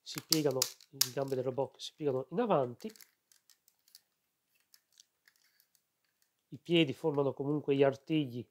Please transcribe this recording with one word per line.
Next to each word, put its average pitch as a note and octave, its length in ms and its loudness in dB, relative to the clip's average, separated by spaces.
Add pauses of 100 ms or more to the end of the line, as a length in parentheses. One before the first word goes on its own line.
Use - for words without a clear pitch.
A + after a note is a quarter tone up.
si - 260 -12
piegano, C#3+ 320 2 (300)
le C3 240 -2
gambe C#3 220 -2
del B2+ 80 -2
robot C3 320 -4
che - 40 -20
si - 160 -14
piegano C3+ 340 -2
in F3 100 -4
avanti, C#3 520 0 (3500)
i C#3 80 -14
piedi D#3+ 360 2
formano C#3+ 400 0
comunque C#3+ 420 0
gli C#3 80 6
artigli C3+ 680 0